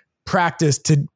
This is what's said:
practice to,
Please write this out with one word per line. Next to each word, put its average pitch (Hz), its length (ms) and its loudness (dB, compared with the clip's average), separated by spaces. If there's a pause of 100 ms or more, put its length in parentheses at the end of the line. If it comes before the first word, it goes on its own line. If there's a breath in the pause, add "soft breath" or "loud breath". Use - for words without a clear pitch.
(260 loud breath)
practice 165 520 0
to, 147 380 0